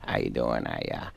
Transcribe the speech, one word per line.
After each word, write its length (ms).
How 180
you 120
doing? 360
I, 160
uh 220